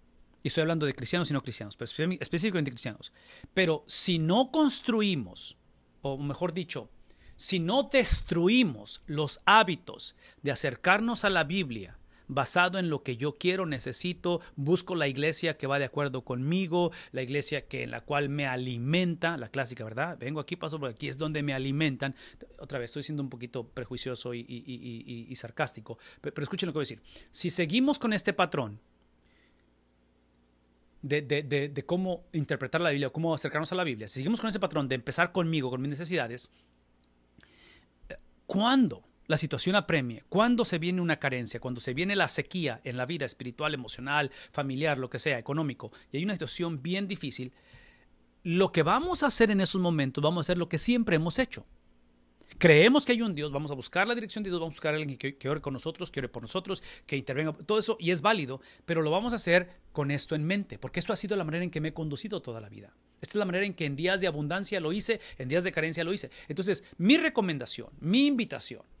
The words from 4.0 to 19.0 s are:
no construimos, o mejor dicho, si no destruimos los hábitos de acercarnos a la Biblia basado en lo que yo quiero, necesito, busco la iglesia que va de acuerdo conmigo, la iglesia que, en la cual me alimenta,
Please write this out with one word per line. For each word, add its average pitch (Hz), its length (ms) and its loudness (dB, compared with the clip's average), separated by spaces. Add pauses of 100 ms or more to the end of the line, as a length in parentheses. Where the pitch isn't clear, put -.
no 196 320 4
construimos, 214 1040 2 (440)
o 139 160 -4
mejor 143 360 -2
dicho, 160 360 -6 (460)
si - 240 0
no 208 320 2
destruimos 175 1160 4
los 147 380 -4
hábitos - 680 4 (280)
de 139 80 -2
acercarnos 196 760 0
a 196 60 4
la 170 120 4
Biblia 139 540 -2 (360)
basado 180 460 4
en 175 100 0
lo 147 140 -2
que 123 140 -4
yo 139 200 -2
quiero, 185 280 0
necesito, 170 720 -2 (160)
busco 175 400 2
la 151 140 2
iglesia 147 480 0
que 139 100 -4
va 139 120 2
de 139 40 2
acuerdo 131 400 -2
conmigo, 165 720 0 (180)
la 131 120 -4
iglesia 143 440 -4
que, 127 160 -6
en 120 80 -8
la 117 80 -8
cual 143 300 -2
me 143 180 -2
alimenta, 151 880 0